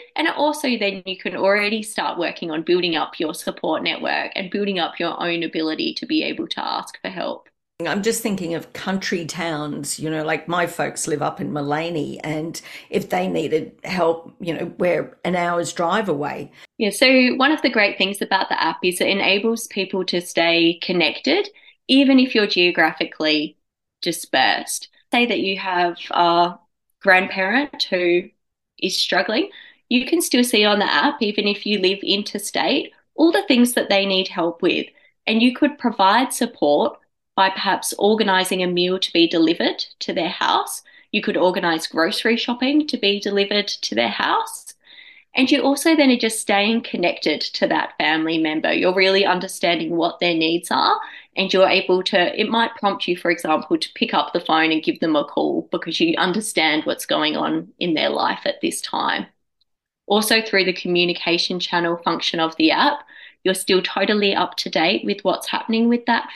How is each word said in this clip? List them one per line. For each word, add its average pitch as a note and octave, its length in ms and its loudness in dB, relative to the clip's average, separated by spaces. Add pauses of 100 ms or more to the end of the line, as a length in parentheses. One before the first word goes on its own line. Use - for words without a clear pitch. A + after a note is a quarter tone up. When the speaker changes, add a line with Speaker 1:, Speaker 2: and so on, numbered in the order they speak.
(140)
Speaker 1:
And D#4 140 -2
also C#4+ 500 -2
then G3 280 -4
you F#3+ 120 -8
can F#3 160 -8
already G#3 480 0
start - 360 -6
working F3 340 -4
on D#3+ 100 -4
building F3 320 2
up D3+ 240 -4
your D#3+ 160 -4
support - 480 -4
network D3 540 -4
and F3+ 140 -6
building G3+ 280 -2
up D#3+ 220 -6
your E3+ 200 -4
own E3+ 220 -4
ability D#3+ 520 -4
to - 120 -10
be D#3 160 0
able D#3 260 -6
to - 160 -8
ask - 360 -8
for - 80 -10
help. - 400 -8 (380)
Speaker 2:
I'm F3+ 160 -2
just A3 200 -2
thinking F#3 320 -4
of - 180 -10
country F#3+ 520 -4
towns, D3+ 760 -6
you D#3 120 -6
know, D#3 140 -4
like D#3 240 -4
my F3 180 0
folks - 400 -6
live D3 160 -2
up D3 180 -4
in C#3 120 -6
Maleny, D3 680 -4
and D#3 380 -6 (300)
if - 200 -4
they F#3 180 -2
needed D#3+ 440 -2 (120)
help, E3 560 -2
you E3+ 140 -6
know, E3+ 240 -8
we're F3 460 -2
an F3+ 120 0
hour's F3 360 -2
drive F#3+ 360 0
away. C#3+ 420 -6 (280)
Speaker 1:
Yeah, G#3 120 0
so B3+ 460 4
one C4 160 4
of D4+ 100 -2
the C#4 80 2
great G3+ 280 0
things G3+ 220 -2
about G3 280 0
the - 140 -2
app D#3+ 200 -2
is F3+ 180 0
it - 80 2
enables G3+ 600 0
people F#3+ 380 -4
to F3+ 140 -2
stay E3+ 640 2
connected, F#3+ 640 0 (400)
even C4 300 6
if B3+ 160 2
you're G#3 120 4
geographically D#3+ 1080 0 (460)
dispersed. - 880 0 (240)
Say A#3+ 140 2
that G3 140 -2
you F#3+ 180 -2
have F3+ 380 -2 (140)
a F3 480 2 (420)
grandparent G3 840 2
who F3 380 2 (560)
is F#3 180 -4
struggling, A3 540 0 (380)
you B3 180 2
can E4+ 140 2
still B3 240 2
see G#3+ 200 4
on G#3 140 4
the G3 140 2
app, C4+ 280 2
even G#3 280 0
if G#3 180 -4
you G#3 120 0
live F#3+ 240 2
interstate, - 920 -2 (240)
all E4 160 4
the G4 160 0
things A#3+ 260 4
that - 140 0
they G3 180 4
need F#3+ 220 0
help E3+ 340 -2
with. - 240 2 (400)
And A3 160 4
you B3 120 4
could D4 240 0
provide A3+ 540 2
support G#3+ 640 0 (420)
by F#3+ 80 6
perhaps - 500 -2
organising G3 640 2
a F3+ 40 0
meal F3+ 320 0
to - 160 -4
be E3+ 120 6
delivered E3+ 520 2 (200)
to - 140 -6
their F3 160 -2
house. - 540 -2 (280)
You G#3 120 -2
could F#3+ 160 -2
organise F3 480 0
grocery G#3+ 500 0
shopping C4 520 0
to - 100 -4
be G3+ 200 0
delivered G3+ 500 0
to - 260 -6
their A3+ 160 2
house. - 640 -2 (600)
And B3+ 160 2
you C#4 120 4
also C#4+ 340 2
then C#4 140 6
are B3 80 4
just A3 220 -2
staying G#3+ 420 2
connected E3+ 580 -2
to - 280 -2
that - 300 -2
family D#3+ 380 0
member. D#3+ 380 0
You're F3 200 2
really F#3+ 300 4
understanding E3+ 720 0
what - 240 0
their F3 140 0
needs E3 360 0
are, - 300 2 (340)
and F#3+ 160 -2
you're F#3 160 8
able F#3 360 2
to, F3+ 360 0
it - 120 0
might A3+ 240 0
prompt - 340 -2
you, F3+ 80 0
for F3 140 -2
example, D#3+ 480 0
to - 160 -6
pick - 180 -2
up E3 220 0
the F3 60 0
phone D#3+ 300 2
and D#3 120 0
give - 180 -2
them D#3+ 160 0
a C#3+ 80 2
call D3+ 480 -2
because E3 260 -6
you E3 200 2
understand E3+ 640 0
what's - 220 -4
going D3+ 320 0
on D#3 400 -4
in F3 160 0
their C#3+ 160 0
life - 340 -2
at - 160 -4
this - 220 -4
time. - 420 -4 (800)
Also G#3+ 360 2
through G3 220 2
the F3+ 100 0
communication F3 840 0
channel E3+ 460 0
function E3+ 340 -2
of D#3+ 180 -2
the D#3 160 4
app, D4 260 2 (460)
you're F#3+ 100 0
still F#3 280 2
totally G3+ 520 0
up - 220 -2
to - 140 -6
date F#3 340 0
with G3+ 180 -2
what's - 260 -2
happening A3+ 400 0
with A#3+ 180 2
that A#3 300 0